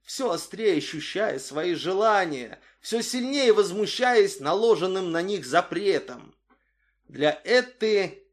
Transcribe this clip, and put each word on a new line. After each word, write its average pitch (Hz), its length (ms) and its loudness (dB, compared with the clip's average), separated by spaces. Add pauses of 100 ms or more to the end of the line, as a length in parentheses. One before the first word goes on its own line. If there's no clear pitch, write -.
всё 247 280 -4
острее 180 460 -2
ощущая 160 600 -4
свои 156 360 -4
желания, 175 880 0 (180)
всё 226 220 -2
сильнее 254 500 2
возмущаясь 208 880 2
наложенным 185 720 2
на 165 100 0
них 185 240 -4
запретом. 165 880 -2 (760)
Для 139 340 0
Этты 220 800 0 (120)